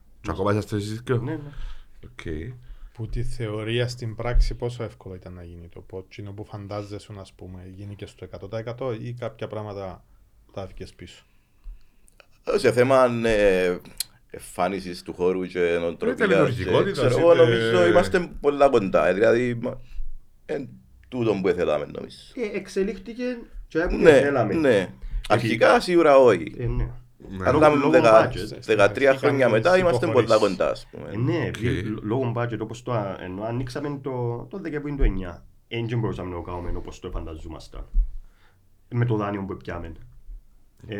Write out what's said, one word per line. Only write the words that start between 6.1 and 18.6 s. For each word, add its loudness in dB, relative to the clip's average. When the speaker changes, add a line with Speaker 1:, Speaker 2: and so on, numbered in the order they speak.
Speaker 3:
που -14
φαντάζεσαι, -12
ας -18
πούμε, -16
γίνει -14
και -14
στο -18
εκατό -16
τοις -8
εκατό -8
ή -10
κάποια -10
πράγματα -10
τα -10
άφηκες -14
πίσω; -20
Speaker 4:
Ε, 4
σε 4
θέμα, 4
ναι, 0
εμφάνισης -6
του -12
χώρου 0
και 0
νοοτροπίας -2
Speaker 1:
Ε, 4
τελειωτικότητα, 2
Speaker 4:
και, -4
ξέρω 0
Speaker 1:
σε-, 2
Speaker 4:
εγώ, 6
Speaker 1:
ε, 8
Speaker 4:
νομίζω 4
είμαστε 2
πολλά 4